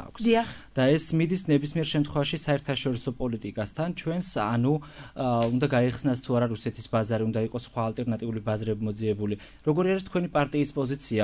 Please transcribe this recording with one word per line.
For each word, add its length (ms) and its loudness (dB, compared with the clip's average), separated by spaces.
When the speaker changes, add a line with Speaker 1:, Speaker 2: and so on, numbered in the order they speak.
Speaker 1:
აქვს. 160 -10
Speaker 2:
დიახ. 240 4
Speaker 1:
და 160 2
ეს 240 2
მიდის 400 2
ნებისმიერ 400 2
შემთხვევაში 480 0
საერთაშორისო 720 -2
პოლიტიკასთან, 800 -4
ჩვენს, 380 -4
ანუ, 340 4
ა, 320 2
უნდა 160 2
გაიხსნას 560 2
თუ 80 -10
არა 160 4
რუსეთის 400 -4
ბაზარი, 400 2
უნდა 120 0
იყოს 160 -6
სხვა 140 -6
ალტერნატიული 480 -4
ბაზრები 480 -2
მოძიებული. 480 0
როგორი 240 2
არის 160 0
თქვენი 240 -2
პარტიის 400 0
პოზიცია? 520 -2